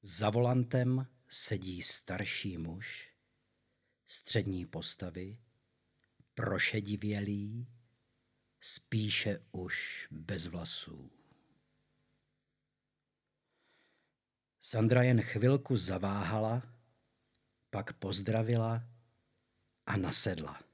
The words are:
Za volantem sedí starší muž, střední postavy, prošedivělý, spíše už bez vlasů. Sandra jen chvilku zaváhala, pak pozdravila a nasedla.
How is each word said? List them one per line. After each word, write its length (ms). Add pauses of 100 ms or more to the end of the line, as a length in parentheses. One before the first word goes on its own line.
Za 280
volantem 760 (200)
sedí 540
starší 760
muž, 520 (960)
střední 580
postavy, 720 (960)
prošedivělý, 1300 (960)
spíše 760 (120)
už 600
bez 360
vlasů. 640 (3500)
Sandra 420
jen 180
chvilku 560
zaváhala, 960 (960)
pak 240
pozdravila 920 (1000)
a 120
nasedla. 680 (100)